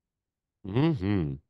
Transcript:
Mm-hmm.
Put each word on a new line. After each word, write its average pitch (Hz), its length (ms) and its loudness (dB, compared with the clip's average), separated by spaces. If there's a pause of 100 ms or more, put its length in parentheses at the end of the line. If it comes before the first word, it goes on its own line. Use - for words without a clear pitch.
(680)
Mm-hmm. 101 680 0 (160)